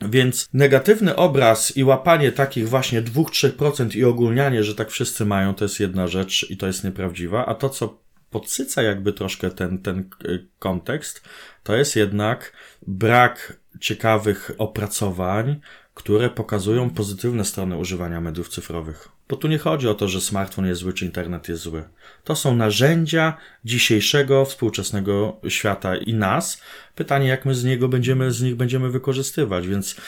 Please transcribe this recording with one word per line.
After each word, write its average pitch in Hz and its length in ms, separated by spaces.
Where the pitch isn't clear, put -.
Więc 123 500
negatywny 143 640
obraz 135 600
i 135 80
łapanie 135 480
takich 127 360
właśnie 120 340
dwóch, 123 280
trzech - 260
procent 143 400
i 117 80
ogólnianie, 120 600
że 104 100
tak 107 160
wszyscy - 360
mają, 98 280
to 107 100
jest 98 160
jedna 92 280
rzecz 95 420
i 98 60
to 98 100
jest 95 180
nieprawdziwa. 92 640
A 113 80
to, 135 140
co - 360
podsyca - 520
jakby 101 300
troszkę 95 380
ten, 92 280
ten, 92 320
y, 87 220
kontekst, - 640
to 104 140
jest 143 200
jednak 104 560
brak 117 680
ciekawych 107 800
opracowań, 104 1000
które 110 360
pokazują 110 600
pozytywne 107 540
strony 92 320
używania 87 440
mediów 85 280
cyfrowych. 80 600
Bo 135 80
tu 151 120
nie 156 100
chodzi 151 300
o 104 60
to, 101 140
że 92 120
smartfon 95 460
jest 87 140
zły, 90 120
czy 95 120
internet 85 440
jest 85 140
zły. 80 220
To 156 120
są 127 200
narzędzia 156 800
dzisiejszego, 123 800
współczesnego 104 920
świata 95 480
i - 180
nas. 113 460
Pytanie, 139 340
jak 131 180
my 135 80
z 123 100
niego 127 240
będziemy, 127 440
z 113 100
nich 127 120
będziemy 127 360
wykorzystywać. 127 800
Więc 98 280